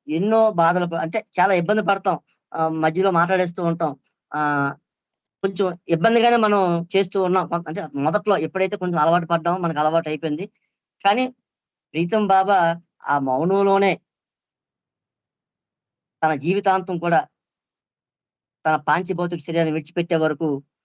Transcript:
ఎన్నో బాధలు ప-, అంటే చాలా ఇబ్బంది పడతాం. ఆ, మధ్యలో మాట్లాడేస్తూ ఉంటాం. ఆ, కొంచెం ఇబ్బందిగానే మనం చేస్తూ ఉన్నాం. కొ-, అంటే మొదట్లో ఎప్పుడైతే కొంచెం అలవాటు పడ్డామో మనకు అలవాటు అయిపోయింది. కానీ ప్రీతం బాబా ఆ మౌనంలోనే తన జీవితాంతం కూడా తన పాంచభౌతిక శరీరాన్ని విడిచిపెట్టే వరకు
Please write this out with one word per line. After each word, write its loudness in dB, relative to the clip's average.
ఎన్నో 2
బాధలు 2
ప-, -6
అంటే -6
చాలా 4
ఇబ్బంది 0
పడతాం. 0
ఆ, -2
మధ్యలో 0
మాట్లాడేస్తూ 0
ఉంటాం. -2
ఆ, -2
కొంచెం -2
ఇబ్బందిగానే 4
మనం 2
చేస్తూ 0
ఉన్నాం. 0
కొ-, -4
అంటే -8
మొదట్లో 0
ఎప్పుడైతే -2
కొంచెం -2
అలవాటు 2
పడ్డామో 0
మనకు -4
అలవాటు 0
అయిపోయింది. -4
కానీ 2
ప్రీతం 0
బాబా 2
ఆ 0
మౌనంలోనే 2
తన 2
జీవితాంతం -2
కూడా 0
తన 2
పాంచభౌతిక -2
శరీరాన్ని -2
విడిచిపెట్టే -4
వరకు -2